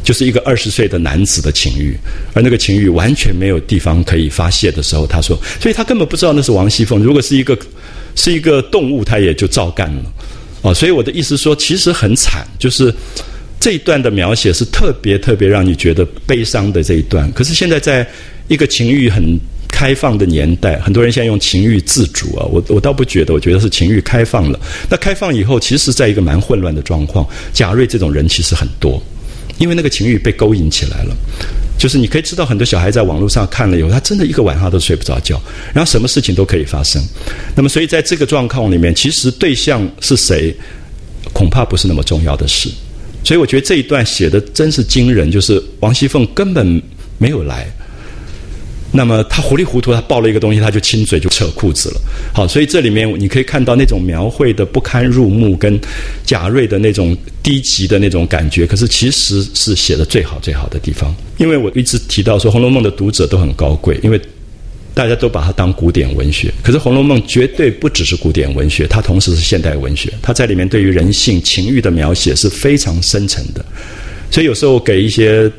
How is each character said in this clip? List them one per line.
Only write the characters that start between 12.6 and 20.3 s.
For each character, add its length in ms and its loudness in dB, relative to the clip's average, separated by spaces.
是 240 2
这 120 2
一 60 -2
段 240 0
的 80 2
描 240 0
写 180 2
是 140 0
特 340 4
别， 160 2
特 200 2
别 120 2
让 160 4
你 100 2
觉 200 0
得 100 2
悲 180 0
伤 260 -2
的 120 0
这 120 0
一 80 2
段。 300 0
可 120 0
是 100 -2
现 160 0
在 80 2
在 280 0
一 80 2
个 100 2
情 240 0
欲 180 4
很 300 2
开 260 2
放 240 0
的 80 2
年 300 2